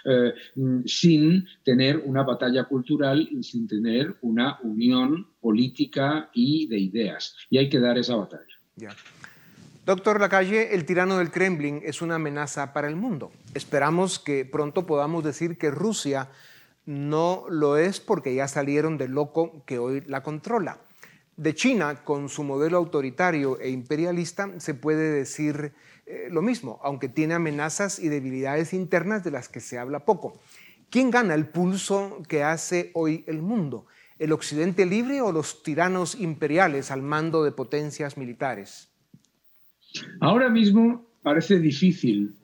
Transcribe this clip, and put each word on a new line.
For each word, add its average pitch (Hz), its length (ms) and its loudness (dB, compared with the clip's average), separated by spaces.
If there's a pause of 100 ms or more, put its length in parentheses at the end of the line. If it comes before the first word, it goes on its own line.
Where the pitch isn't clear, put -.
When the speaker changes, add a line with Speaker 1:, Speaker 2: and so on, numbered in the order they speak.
Speaker 1:
eh, 123 280 4 (220)
mm, 127 300 0
sin 165 600 4 (180)
tener 135 420 4
una 135 180 0
batalla 127 420 0
cultural 139 420 0 (240)
y 123 120 -4
sin 113 240 -6
tener 113 540 0
una 120 420 0
unión 127 640 2 (120)
política 139 960 0
y 143 340 2
de 113 120 -4
ideas. 95 560 -4 (140)
Y 131 80 4
hay 135 120 4
que 143 100 4
dar 120 180 2
esa 120 180 0
batalla. 92 280 -6 (320)
Speaker 2:
Ya. 107 140 -18 (960)
Doctor 196 340 2
Lacalle, 202 560 2
el 175 100 0
tirano 185 340 2
del 170 120 0
Kremlin 151 540 0
es 151 160 -8
una 165 140 -4
amenaza 147 580 -6
para 147 160 -2
el 160 80 -6
mundo. 180 340 -6 (220)
Esperamos 156 680 2
que 139 240 -2
pronto 151 420 -2
podamos 156 380 0
decir 165 340 -4
que 151 140 0
Rusia 139 560 -2 (580)
no 156 640 0
lo 147 280 2
es 185 240 2
porque 139 340 -2
ya 135 140 0
salieron 147 480 0
del 131 140 -4
loco 151 540 -2
que 123 140 -4
hoy 135 280 -2
la 135 160 -6
controla. 156 560 -4 (580)
De 156 180 -2
China, 170 480 0
con 143 240 -4
su 147 160 -8
modelo 147 340 0
autoritario 147 840 0
e 131 80 -4
imperialista, 170 920 -4
se 151 140 -6
puede 156 380 0
decir, 147 600 -4 (340)
eh, - 240 -14
lo 160 120 0
mismo, 185 420 -2
aunque 139 240 -4
tiene 156 280 0
amenazas 160 640 -2
y 165 100 -2
debilidades 135 640 -2
internas 185 500 0
de 165 80 -6
las 127 160 -8
que 120 140 -14
se 123 160 -12
habla 135 260 -6
poco. - 380 -2 (480)
¿Quién 254 220 2
gana 233 240 4
el 156 120 2
pulso 190 800 -2
que 147 160 0
hace 175 500 -2
hoy 160 340 -2
el 160 140 -6
mundo? 165 440 -4 (340)
¿El 156 120 0
Occidente 170 540 0
libre 240 360 0
o 208 100 0
los 156 320 -4
tiranos 170 520 0
imperiales 156 760 0
al 135 120 -4
mando 156 400 0
de 143 80 0
potencias 147 640 -6
militares? 120 720 -8 (1300)
Speaker 1:
Ahora 240 280 4
mismo 226 560 6 (160)
parece 170 380 4
difícil 135 840 2